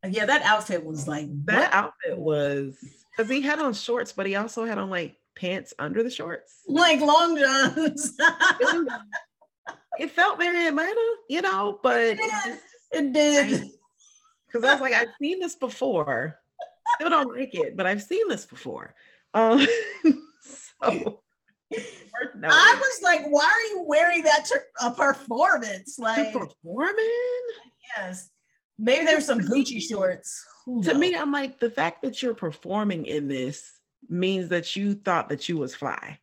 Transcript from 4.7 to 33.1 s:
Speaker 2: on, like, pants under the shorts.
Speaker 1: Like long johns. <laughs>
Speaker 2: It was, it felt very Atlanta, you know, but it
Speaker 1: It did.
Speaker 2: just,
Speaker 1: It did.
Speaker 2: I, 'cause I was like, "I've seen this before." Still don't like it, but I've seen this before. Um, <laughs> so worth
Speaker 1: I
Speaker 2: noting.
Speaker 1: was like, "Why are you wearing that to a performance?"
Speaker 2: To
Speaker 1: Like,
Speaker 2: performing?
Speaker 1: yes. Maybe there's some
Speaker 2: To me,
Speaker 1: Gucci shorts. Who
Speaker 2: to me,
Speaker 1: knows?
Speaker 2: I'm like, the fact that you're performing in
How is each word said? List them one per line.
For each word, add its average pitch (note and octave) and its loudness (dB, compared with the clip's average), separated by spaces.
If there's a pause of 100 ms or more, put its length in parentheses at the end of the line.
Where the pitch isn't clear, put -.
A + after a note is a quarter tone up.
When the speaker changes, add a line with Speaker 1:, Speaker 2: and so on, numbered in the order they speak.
Speaker 2:
on, G3 -6
like, F3 -6 (180)
pants F#3 -6
under F3+ -2
the B3 -4
shorts. - -12
Speaker 1:
Like D#4 4
long D#4+ 6
johns. C4+ 0
<laughs> E4 4
Speaker 2:
It B3 4
was, E4 0 (1120)
it C#4 -6
felt F#4 4
very F4 0
Atlanta, A4 0 (120)
you D#4 -2
know, G4+ -2
but A#3+ 2
it A3+ 2
Speaker 1:
It A4 -2 (140)
did. - -
Speaker 2:
just, - -10 (280)
Speaker 1:
It C#4+ 0
did. D4 4
Speaker 2:
I, - -18 (800)
'cause A#3 -2
I C4+ 6
was C#4+ 2
like, C4 0
"I've A#3 2 (120)
seen E4+ -4
this F4 -8
before." D#3+ -4 (560)
Still - -2
don't C#4 2
like C4 -8
it, D#3 -4
but F#3 -2
I've G3+ -2
seen G4 -2
this A#3 -4
before. E2 -14 (400)
Um, A3+ 6 (200)
<laughs> - 0
so - -6 (480)
worth - -12
Speaker 1:
I F4 8
Speaker 2:
noting. - -2
Speaker 1:
was C5 -2
like, E4 2
"Why C#4+ 4
are A4 4 (160)
you F4 -6
wearing E4 4
that D4+ 4
to C5+ 0 (220)
a A#3+ 0
performance?" A#3+ 0
Speaker 2:
To B3 -12
Speaker 1:
Like, A3+ 0
Speaker 2:
performing? G#4 -4 (560)
Speaker 1:
yes. F#3 -10 (500)
Maybe B3+ 2
there's D#4 4
some A#3 0
Speaker 2:
To F#3 -2
me, C4 2
Speaker 1:
Gucci A#3 -8
shorts. - -4 (220)
Who B3 -4
Speaker 2:
to C4 2
me, F4 2
Speaker 1:
knows? E4 -4
Speaker 2:
I'm C#4+ -2
like, C4+ -4
the A#3 0
fact E3+ -4
that C4 -6
you're A#3 -2
performing F#3+ -4
in D3 -4